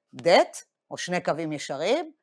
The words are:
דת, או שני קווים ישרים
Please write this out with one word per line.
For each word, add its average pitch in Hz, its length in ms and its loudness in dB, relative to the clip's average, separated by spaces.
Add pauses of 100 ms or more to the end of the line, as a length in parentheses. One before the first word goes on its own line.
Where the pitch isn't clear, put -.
(140)
דת, 208 500 4 (260)
או 143 60 -12
שני 180 240 -4
קווים 160 320 -4
ישרים 180 600 -4 (100)